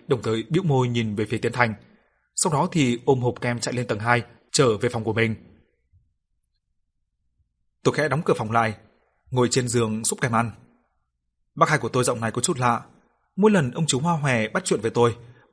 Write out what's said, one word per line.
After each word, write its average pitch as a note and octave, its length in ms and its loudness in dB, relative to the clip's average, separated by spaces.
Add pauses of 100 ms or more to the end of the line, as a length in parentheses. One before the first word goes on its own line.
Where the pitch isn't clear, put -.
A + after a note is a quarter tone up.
đồng B2 160 -2
thời A2+ 280 -2
bĩu E3 120 0
môi C3 260 2
nhìn A2+ 260 -2
về G#2+ 100 -2
phía A2 140 -4
Tiến A2 140 -2
Thành. A#2 220 0 (640)
Sau F3 160 0
đó D3+ 200 0
thì B2 320 2
ôm C3+ 160 4
hộp B2 200 0
kem A#2+ 180 -4
chạy B2 160 -4
lên A#2+ 120 -4
tầng A2 120 -4
hai, A#2+ 240 2 (300)
trở A#2+ 240 4
về A#2 120 0
phòng A2+ 160 -4
của A2 80 -2
mình. A2+ 220 2 (2500)
Tôi B2+ 120 2
khẽ D3 140 0
đóng C#3+ 160 -2
cửa E3+ 120 2
phòng A2 140 -6
lại, A2+ 240 0 (560)
ngồi B2 200 2
trên B2+ 180 0
giường A2+ 360 -2
xúc - 160 -4
kem B2+ 120 -2
ăn. A2+ 180 0 (1040)
Bác D#3+ 140 2
Hai D3+ 100 2
của A#2 100 -4
tôi B2+ 160 0
giọng A#2+ 160 -2
này A2+ 100 -2
có B2 100 -4
chút C#3 180 -2
lạ. A#2+ 240 0 (540)
Mỗi G#3+ 140 4
lần D#3 200 2
ông D#3+ 160 -4
chú C3 140 0
Hoa E3+ 160 0
Hòe B2+ 320 0
bắt F3+ 160 -6
chuyện C#3+ 160 -2
với A2 100 -2
tôi, A#2+ 260 2 (360)